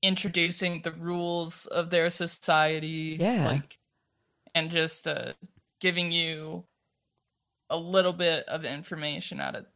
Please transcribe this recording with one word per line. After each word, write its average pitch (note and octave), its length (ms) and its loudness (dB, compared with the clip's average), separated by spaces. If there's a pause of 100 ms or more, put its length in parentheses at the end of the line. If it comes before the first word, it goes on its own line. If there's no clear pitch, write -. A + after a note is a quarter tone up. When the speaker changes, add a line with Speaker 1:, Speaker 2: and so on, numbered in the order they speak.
Speaker 1:
introducing F3 800 2
the E3+ 100 -4
rules E3+ 760 -4
of E3+ 220 0
their E3+ 200 4
society, D#3+ 1080 0
Speaker 2:
Yeah. F#3 280 2
Speaker 1:
like, C3+ 300 -2 (760)
and D#3+ 140 2
just, D#3+ 380 0
uh, B2 260 -4 (460)
giving F3 320 2
you E3 520 -2 (1040)
a D#3+ 80 0
little F3+ 360 4
bit E3+ 340 2
of D#3+ 180 -6
information D3 760 -6
at C#2 160 -4
a - 100 -10 (100)